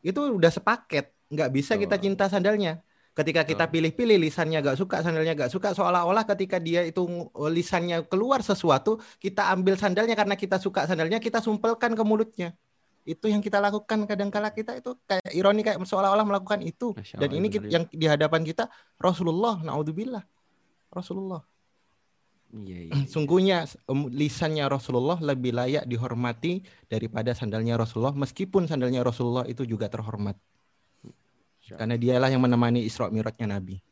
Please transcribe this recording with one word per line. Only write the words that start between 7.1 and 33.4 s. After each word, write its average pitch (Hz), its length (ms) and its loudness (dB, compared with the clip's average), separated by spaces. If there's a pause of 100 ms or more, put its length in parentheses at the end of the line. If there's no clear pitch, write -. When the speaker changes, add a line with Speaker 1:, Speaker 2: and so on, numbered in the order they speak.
Speaker 1:
lisannya 170 560 0
keluar 240 340 2
sesuatu, 180 560 2 (200)
kita 190 340 -2
ambil 185 240 2
sandalnya 208 400 0
karena 202 200 2
kita 196 220 -2
suka 185 300 0
sandalnya, 165 320 0
kita 226 200 -2
sumpelkan 226 540 0
ke 220 100 0
mulutnya. 214 520 0 (480)
Itu 160 240 -6
yang 208 140 2
kita 202 180 0
lakukan 208 480 0
kadangkala 208 440 -2
kita 220 280 -8
itu 247 160 -10 (100)
kayak 185 240 -2
ironi, 196 320 4
kayak 214 200 0
seolah-olah 196 440 2
melakukan 202 380 -2
itu. 214 320 -6
Speaker 2:
Masya - 240 -14
Speaker 1:
Dan 143 100 0
Speaker 2:
Allah, 139 80 -4
Speaker 1:
ini 185 120 0
Speaker 2:
benar 196 40 -4
Speaker 1:
kit-, 208 140 -4
Speaker 2:
ya. 208 60 -2
Speaker 1:
yang 170 180 2
di 160 180 -2
hadapan 156 340 4
kita 165 220 -2 (320)
Rasulullah, 180 640 0
naudzubillah. 160 640 -4 (680)
Rasulullah. 185 540 -8 (1080)
Speaker 2:
Iya, 95 300 -12
iya, 82 120 -12
iya. 139 140 0
Speaker 1:
Sungguhnya, 175 500 2 (280)
em, 135 240 -2
lisannya 151 560 -2
Rasulullah 135 520 0
lebih 135 360 -2
layak 127 320 -2
dihormati 123 760 -4 (240)
daripada 113 480 -2
sandalnya 113 420 -2
Rasulullah, 117 380 0
meskipun 180 520 0
sandalnya 131 360 0
Rasulullah 123 440 0
itu 120 200 -6
juga 110 220 -4
terhormat. 104 480 -6 (1200)
Speaker 2:
Insya - 140 -20
Allah. - 100 -18
Speaker 1:
Karena 113 160 -2
dialah 123 320 4
yang 131 120 4
menemani 120 420 4
Isra 110 240 -4
Mi'rajnya 110 400 -4